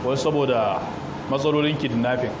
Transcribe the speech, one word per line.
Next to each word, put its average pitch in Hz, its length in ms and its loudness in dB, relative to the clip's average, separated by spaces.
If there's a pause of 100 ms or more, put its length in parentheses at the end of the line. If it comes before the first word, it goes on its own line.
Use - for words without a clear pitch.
wai 127 120 0
saboda 131 640 2 (500)
matsalolin 147 500 2
kidnapping. 123 600 0